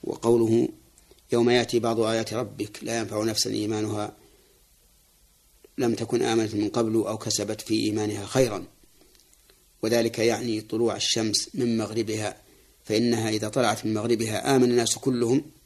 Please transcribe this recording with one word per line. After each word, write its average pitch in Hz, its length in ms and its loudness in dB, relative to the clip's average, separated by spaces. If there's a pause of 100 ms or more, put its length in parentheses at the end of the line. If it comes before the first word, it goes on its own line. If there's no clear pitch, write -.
وقوله: 117 640 2 (640)
"يوم 120 180 4
يأتي 120 280 2
بعض 113 220 0
آيات 113 340 0
ربك 107 500 -8
لا 117 140 -4
ينفع 107 260 -4
نفسا 110 260 0
إيمانها 107 680 -4 (1600)
لم 117 160 0
تكن 117 280 -2
آمنت 113 320 2
من 104 140 0
قبل 113 280 0
أو 107 220 0
كسبت 107 420 -4
في - 140 -2
إيمانها 107 520 -2
خيرا"، 113 400 2 (1160)
وذلك 117 360 2
يعني 113 420 0
طلوع 110 360 0
الشمس 110 580 -2
من 120 240 0
مغربها، 107 640 -4 (420)
فإنها 110 440 2
إذا 107 200 -2
طلعت 113 380 0
من 110 80 0
مغربها 113 600 0
آمن 123 140 6
الناس 120 280 2
كلهم 127 520 0 (140)